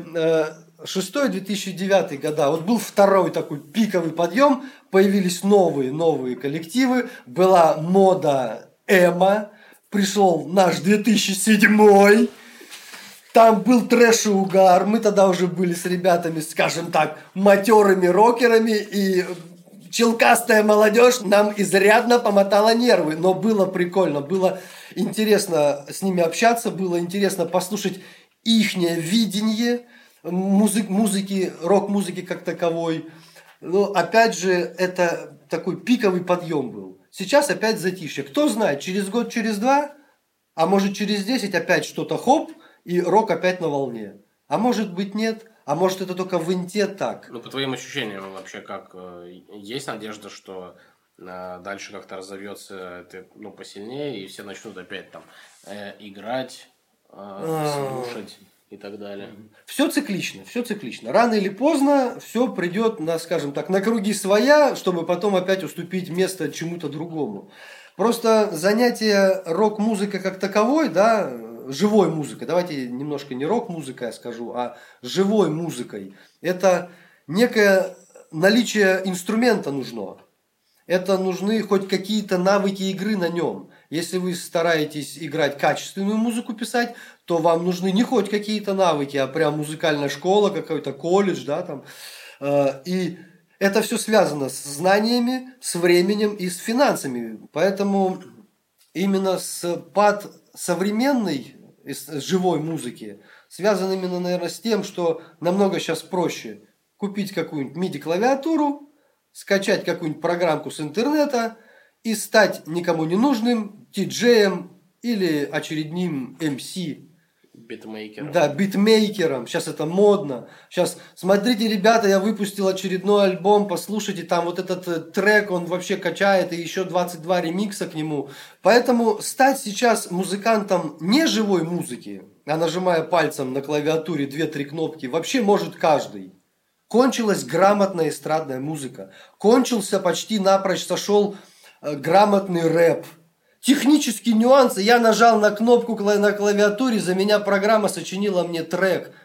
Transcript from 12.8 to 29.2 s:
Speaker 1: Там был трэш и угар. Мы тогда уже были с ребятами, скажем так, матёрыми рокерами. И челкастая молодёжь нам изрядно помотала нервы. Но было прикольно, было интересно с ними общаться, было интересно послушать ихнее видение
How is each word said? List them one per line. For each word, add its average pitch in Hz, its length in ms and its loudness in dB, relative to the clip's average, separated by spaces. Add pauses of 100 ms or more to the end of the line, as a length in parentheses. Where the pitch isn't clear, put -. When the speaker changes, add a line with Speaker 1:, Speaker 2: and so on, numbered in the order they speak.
Speaker 1:
Там 226 300 6
был 240 240 4
трэш 233 400 4
и 214 40 2
угар. 190 560 4
Мы 214 120 2
тогда 202 300 4
уже 180 180 2
были 175 260 -2
с 170 140 -6
ребятами, 175 540 0
скажем 160 500 -4
так, 156 260 0 (180)
матёрыми 196 720 6
рокерами. 226 680 4
И 190 520 0 (680)
челкастая 226 720 4
молодёжь 214 580 6
нам 208 360 4
изрядно 208 640 4
помотала 208 560 4
нервы. 190 420 2
Но 180 160 2
было 202 340 2
прикольно, 175 540 0
было 185 400 -2 (340)
интересно 185 960 0
с 151 120 -10
ними 185 200 0
общаться, 226 480 2
было 175 280 -4
интересно 180 460 -2
послушать 185 560 -4 (440)
ихнее 185 540 0
видение 220 880 -2 (360)